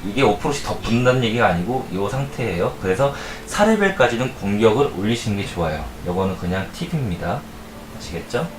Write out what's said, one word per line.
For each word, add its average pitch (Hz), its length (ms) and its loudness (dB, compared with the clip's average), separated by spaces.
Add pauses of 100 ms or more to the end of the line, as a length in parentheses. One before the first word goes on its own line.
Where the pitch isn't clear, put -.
이게 104 180 0
오 - 160 4
프로씩 - 260 -2
더 - 140 -4
붙는다는 123 460 4
얘기가 110 240 2
아니고 117 440 0
요 98 160 -2
상태예요. 117 720 -2
그래서 127 340 2 (320)
사 - 180 2
레벨까지는 151 720 4
공격을 107 600 4
올리시는 104 420 0
게 95 80 -4
좋아요. 78 380 -4 (220)
요거는 92 320 0
그냥 90 340 -2
팁입니다. 131 680 -2 (580)
아시겠죠? 120 500 -6 (100)